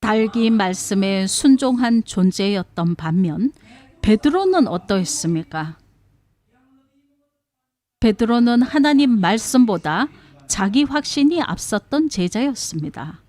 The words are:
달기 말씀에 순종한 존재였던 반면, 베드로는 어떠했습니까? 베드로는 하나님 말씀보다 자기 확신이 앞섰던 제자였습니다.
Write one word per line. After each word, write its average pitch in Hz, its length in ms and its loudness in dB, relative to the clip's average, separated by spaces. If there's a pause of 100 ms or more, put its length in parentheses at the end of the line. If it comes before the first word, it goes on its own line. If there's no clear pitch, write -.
달기 220 480 0
말씀에 196 760 -2
순종한 247 720 2
존재였던 185 960 -2
반면, 170 560 -2 (500)
베드로는 311 640 2
어떠했습니까? 165 1120 -4 (2250)
베드로는 233 640 2
하나님 277 580 2
말씀보다 208 880 0 (400)
자기 202 340 0
확신이 294 580 0
앞섰던 269 680 -4
제자였습니다. 180 1200 -6